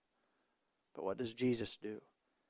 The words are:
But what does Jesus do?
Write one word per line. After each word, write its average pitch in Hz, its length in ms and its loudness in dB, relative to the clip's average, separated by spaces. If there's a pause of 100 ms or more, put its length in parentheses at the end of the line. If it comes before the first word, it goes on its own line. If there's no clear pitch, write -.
(960)
But 76 100 -6
what 95 120 0
does 117 160 -2
Jesus 117 460 2
do? 107 240 -6 (480)